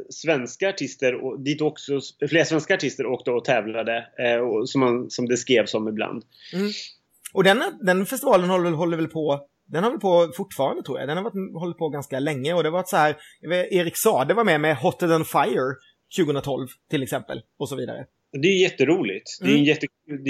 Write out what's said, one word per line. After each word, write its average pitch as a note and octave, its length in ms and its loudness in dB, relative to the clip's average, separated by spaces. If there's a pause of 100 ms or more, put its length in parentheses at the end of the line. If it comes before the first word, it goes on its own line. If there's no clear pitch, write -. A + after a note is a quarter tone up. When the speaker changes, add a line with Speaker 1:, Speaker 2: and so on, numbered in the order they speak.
Speaker 1:
svenska D3 600 -2
artister, B2+ 560 -2
och C3 180 -6
dit D3 180 -2
också D3 360 -2
s-, - 320 -6
flera D#3+ 160 4
svenska D#3+ 300 0
artister - 300 -2
åkte B2+ 260 -2
och A#2+ 140 0
tävlade, A2+ 640 -2 (120)
eh, A#2+ 180 2
och A#2 320 0
som C3+ 120 0
man, B2 280 2
som B2 180 -4
det B2 100 2
skrevs A2+ 360 2
om A2 140 -2
ibland. A2 360 -6 (300)
Speaker 2:
Mm. G3 160 -2 (640)
Och F#3+ 100 2
den, G3 180 6 (200)
den F#3+ 240 2
festivalen G#3+ 440 2
håller, F3 220 2
håller E3 260 0
väl D#3+ 100 -2
på, D3+ 320 -2 (280)
den D#3 160 -2
har A#3 80 2
väl C4 80 -4
på F3 380 4
fortfarande, F#3+ 460 -2
tror C3 160 -6
jag. C3 80 -6
Den D3+ 100 -2
har F#3+ 60 -4
varit, G3 360 -8
hållit E3+ 180 -6
på D#3+ 120 -4
ganska C#3 300 -8
länge, C#3+ 340 -2
och E3+ 100 2
det D#3 60 0
var F3 140 -2
så F#3 140 -2
här, D3+ 180 4 (260)
jag - 80 -10
vet, F3+ 220 0
Erik F3 260 0
Saade D3+ 360 2
var A#3 100 2
med D#3+ 180 4
med D#3 160 2
Hotter E3+ 300 0
Than D#3+ 180 4
Fire C#3 480 0 (360)
tjugohundratolv C#3 580 -2 (220)
till C#3+ 140 -2
exempel, B2+ 380 -6 (180)
och C#3+ 100 -6
så C3+ 60 -8
vidare. B2+ 300 -8 (360)
Speaker 1:
Det D#3+ 60 4
är F#3+ 140 4
jätteroligt. C3 680 0 (120)
Det - 40 -4
är - 40 2
Speaker 2:
Mm. C#3+ 100 6
Speaker 1:
en D3 60 4
jätte-, D3+ 220 2 (380)
det C#3 40 0